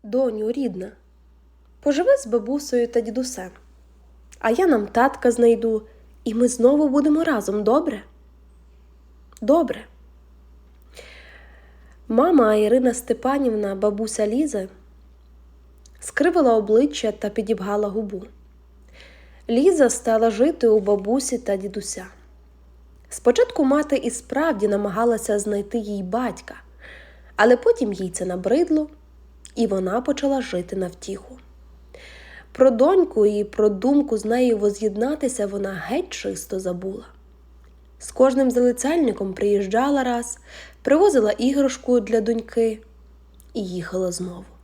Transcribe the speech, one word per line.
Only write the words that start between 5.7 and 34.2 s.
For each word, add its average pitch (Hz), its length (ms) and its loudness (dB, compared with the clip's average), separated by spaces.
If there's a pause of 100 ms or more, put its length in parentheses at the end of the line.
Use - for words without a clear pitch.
і 226 100 -6
ми 233 140 2
знову 269 420 4
будемо 294 340 2
разом, 214 400 -2
добре?» 240 400 0 (1400)
«Добре». 277 440 0 (2250)
Мама 240 480 4
Ірина 233 380 2
Степанівна, 233 840 -2
бабуся 208 520 -2
Лізи, 233 400 -2 (1300)
скривила 302 560 2
обличчя 220 560 2
та 208 180 -8
підібгала 208 580 -4
губу. 202 360 -8 (1300)
Ліза 285 400 4
стала 226 420 2
жити 247 360 2
у 220 120 6
бабусі 208 580 -2
та 196 180 -4
дідуся. 190 500 -10 (1040)
Спочатку 330 540 0
мати 285 320 2
і 262 140 -2
справді 247 580 -4
намагалася 208 720 0
знайти 202 380 -4
їй 208 260 -6
батька, 214 520 -6 (800)
але 240 220 6
потім 254 360 0
їй 185 160 -6
це 180 160 -6
набридло, 269 640 0 (680)
і 233 120 0
вона 190 340 -2
почала 277 400 -2
жити 180 340 -6
на 190 120 -4
втіху. - 500 -14 (1120)
Про 254 200 4
доньку 269 540 2
і 208 180 0
про 208 260 0
думку 247 480 0
з 208 80 -8